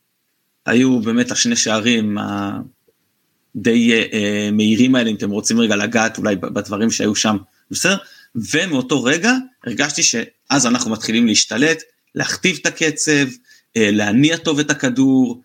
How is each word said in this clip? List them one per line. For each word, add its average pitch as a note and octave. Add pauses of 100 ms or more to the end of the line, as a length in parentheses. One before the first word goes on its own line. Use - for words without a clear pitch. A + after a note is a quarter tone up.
(680)
היו B2+
באמת A#2
השני A#2
שערים A2
ה-, G2+ (960)
די, A#2
אה, A2 (100)
אה, G#2
מהירים G#2+
האלה, A#2+
אם A2
אתם G#2+
רוצים A2
רגע G#2+
לגעת A2
אולי G2+
ב-, F2+
בדברים G#2
שהיו G#2
שם, G#2+ (340)
בסדר? F3+ (380)
ומאותו C#3
רגע E3+ (320)
הרגשתי C#3+
שאז B2+
אנחנו A#2+
מתחילים A2+
להשתלט, B2 (340)
להכתיב D#3
את -
הקצב, D3+ (500)
אה, G#2+
להניע G#2+
טוב D#3+
את D3
הכדור, C3